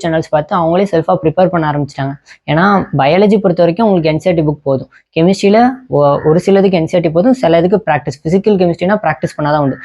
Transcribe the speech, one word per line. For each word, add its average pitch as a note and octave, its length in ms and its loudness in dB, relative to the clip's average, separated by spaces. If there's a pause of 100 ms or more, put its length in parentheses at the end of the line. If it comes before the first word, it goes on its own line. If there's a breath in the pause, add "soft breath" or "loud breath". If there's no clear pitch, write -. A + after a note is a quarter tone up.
சேனல்ஸ் D#3+ 240 -2
பார்த்து D3+ 260 -2
அவங்களே E3+ 260 0
செல்ஃபா F3+ 420 -2
ப்ரிப்பேர் E3+ 240 0
பண்ண D#3+ 240 -2
ஆரம்பிச்சிட்டாங்க. C#3+ 420 -6 (380 loud breath)
ஏன்னா F#3 340 2 (120)
பயாலஜி F#3 400 2
பொறுத்த F3+ 260 0
வரைக்கும் E3+ 220 0
உங்களுக்கு E3+ 260 2
என் D#3 80 -2
சி F#3 100 -2
ஆர் F3 60 0
டி E3+ 60 -2
புக் D3+ 220 -4
போதும், C3+ 260 -4 (300 soft breath)
கெமிஸ்ட்ரியில G3+ 500 2 (180)
ஒ-, C#3+ 380 2
ஒரு D#3+ 200 2
சிலதுக்கு G3 260 4
என் E3 160 0
சி - 80 -4
ஆர் F3 80 0
டி E3 60 0
போதும், F#3+ 320 2
சிலதுக்கு E3+ 440 2
பிராக்டிஸ், D3 380 -4
பிசிக்கல் F#3+ 340 0
கெமிஸ்ட்ரினா F3+ 460 0
பிராக்டிஸ் D#3+ 380 -4
பண்ணாதான் D3+ 180 0
உண்டு. C#3 240 -2